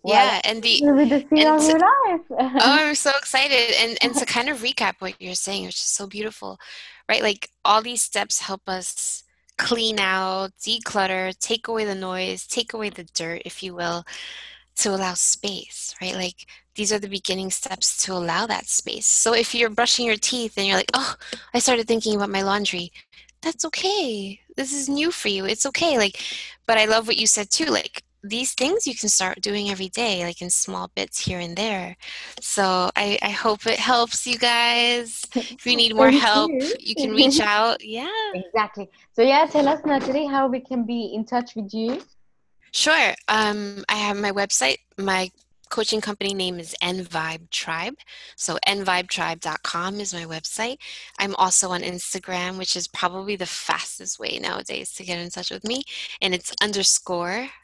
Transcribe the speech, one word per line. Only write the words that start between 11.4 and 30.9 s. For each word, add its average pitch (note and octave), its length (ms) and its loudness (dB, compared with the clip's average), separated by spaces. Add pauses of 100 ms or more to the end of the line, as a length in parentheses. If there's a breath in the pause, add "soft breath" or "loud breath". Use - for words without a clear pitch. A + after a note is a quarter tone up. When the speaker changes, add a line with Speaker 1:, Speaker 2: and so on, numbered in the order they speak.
Speaker 1:
away A3+ 180 -2
the G3+ 100 -2
noise, F#3 500 -6
take - 280 -6
away G#3+ 160 -6
the F3 160 -14 (140)
dirt, E3+ 240 -6
if - 200 -12
you F#3 100 -10
will, F3 320 -4 (720 loud breath)
to G#3+ 160 0
allow F#3+ 220 0
space, - 840 -4
right? F#3 120 -4
Like, F#3 320 -6 (300 soft breath)
these G#3 180 -2
are G#3 60 0
the G3 80 -8 (120)
beginning F#3+ 300 -4
steps - 560 -2
to F#3+ 80 -4
allow F3 320 0
that - 220 -2
space. - 400 -2
So - 260 4
if A#3 220 2
you're A#3 240 2
brushing A#3+ 260 4
your A3 120 2 (140)
teeth A#3+ 260 -2
and G3 100 0
you're G3 100 4
like, - 160 0
"Oh, C4+ 220 0 (400 loud breath)
I A#3+ 40 6
started A#3 280 4
thinking A3 280 2
about G3+ 220 0
my G3 60 2
laundry," G3 480 0 (500 soft breath)
that's E4 240 -4
okay. C4 720 -2 (160)
This C4+ 180 -4
is C#4 140 -4
new C#4+ 240 0
for - 180 -4
you. G3 160 -2
It's G#3+ 200 -2
okay. C#4+ 320 2
Like, G3+ 240 2 (460 loud breath)
but A3+ 100 4
I G#3+ 80 6
love A3 220 2
what A#3 100 2
you A3 80 0
said G#3 240 2
too, D#4+ 160 2
like, - 380 -2 (200)
these A#3 300 -4
things E4+ 320 0
you C4+ 100 -4
can G#3+ 140 -2
start F#3 320 2
doing G3+ 300 -2
every F#3+ 180 -6
day, G3+ 360 0
like, F3 160 -8
in F3+ 100 -8
small F3+ 440 -2